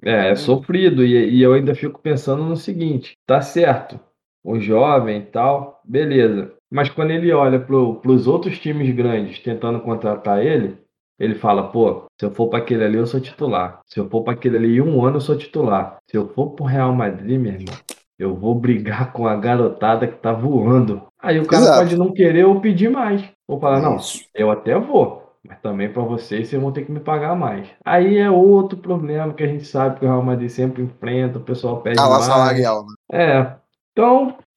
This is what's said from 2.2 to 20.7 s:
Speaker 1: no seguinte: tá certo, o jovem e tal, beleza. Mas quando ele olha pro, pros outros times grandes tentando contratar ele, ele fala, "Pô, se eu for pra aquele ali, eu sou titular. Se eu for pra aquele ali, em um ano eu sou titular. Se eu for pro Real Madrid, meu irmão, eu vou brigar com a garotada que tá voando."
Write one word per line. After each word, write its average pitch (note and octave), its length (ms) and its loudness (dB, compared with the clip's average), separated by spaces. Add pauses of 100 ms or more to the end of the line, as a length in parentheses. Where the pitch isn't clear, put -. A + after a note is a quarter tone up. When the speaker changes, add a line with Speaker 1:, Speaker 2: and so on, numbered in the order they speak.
Speaker 1:
no E3 120 -4
seguinte: E3 560 -6 (140)
tá C3+ 140 2
certo, - 580 -2 (460)
o A2 140 -4
jovem A2 640 2
e G2 60 -18
tal, C3+ 580 -4
beleza. A#2 680 0 (180)
Mas C#3 200 -2
quando D#3 220 -2
ele E3+ 200 0
olha C3+ 260 2
pro, B2+ 360 0
pros B2 320 2
outros F3 320 -2
times D3 360 -4
grandes A#2 440 -4
tentando A#2 420 -6
contratar G#2+ 640 -2
ele, C3 320 -2 (420)
ele G#2+ 160 -2
fala, G2+ 380 -2
"Pô, A2+ 320 0 (160)
se G#2 60 -6
eu G2+ 40 -4
for A#2 180 -2
pra A#2 100 -2
aquele A2+ 260 -2
ali, G#2+ 120 0
eu A#2 100 0
sou C3+ 140 -4
titular. G2 680 -6
Se - 100 -8
eu G2+ 100 -6
for A2+ 140 -2
pra A2+ 120 -4
aquele A#2 240 -2
ali, A#2 180 2
em B2+ 40 4
um C#3+ 240 2
ano C#3 120 2
eu D3 40 0
sou - 160 -2
titular. G#2 600 -4 (120)
Se - 80 -6
eu G2+ 120 -2
for C#3+ 220 -4
pro C#3+ 160 -8
Real C3 280 0
Madrid, G#2+ 460 -4
meu G#2 140 -4
irmão, F#2+ 200 -14 (440)
eu F#2+ 180 -4
vou G#2+ 180 -2
brigar A#2 580 -2
com A#2 140 -6
a G#2+ 80 0
garotada A2+ 720 0
que - 120 -10
tá A2+ 140 -2
voando." A2+ 720 2 (180)